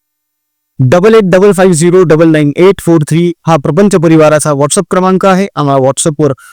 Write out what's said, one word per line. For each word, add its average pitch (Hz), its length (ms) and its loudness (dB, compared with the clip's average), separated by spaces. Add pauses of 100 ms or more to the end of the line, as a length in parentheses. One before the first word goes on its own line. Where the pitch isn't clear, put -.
(800)
डबल 175 360 2
एट 202 160 2
डबल 190 220 2
फाईव्ह 185 220 0
झिरो 175 280 2
डबल 156 260 2
नाईन 151 280 0
एट 190 240 2
फोर 165 180 0 (100)
थ्री 170 240 -2 (140)
हा 165 100 2
प्रपंच 175 380 0
परिवाराचा 156 560 2
WhatsApp 143 400 -2
क्रमांक 185 360 -2
आहे. 190 280 0
आम्हाला 139 260 -2
WhatsApp-वर 139 520 -2 (200)